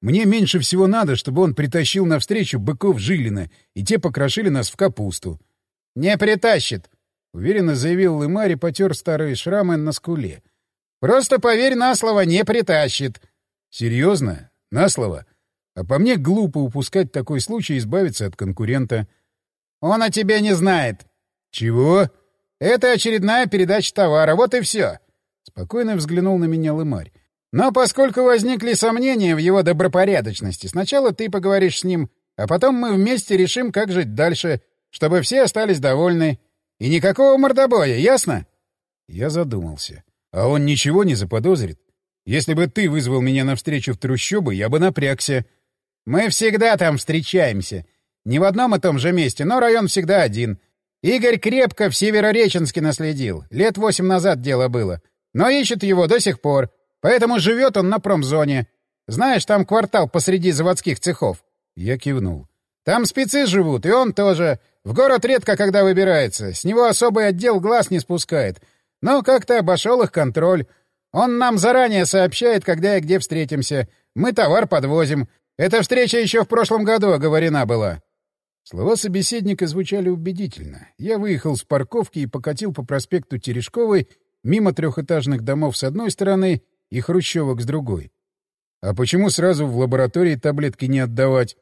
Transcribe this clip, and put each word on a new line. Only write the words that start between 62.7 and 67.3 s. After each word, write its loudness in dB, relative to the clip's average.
«Там 0
спецы -2
живут, 0
и 0
он 2
тоже. 0
В -6
город 2
редко 2
когда 2
выбирается. 2
С -12
него 2
особый 2
отдел 0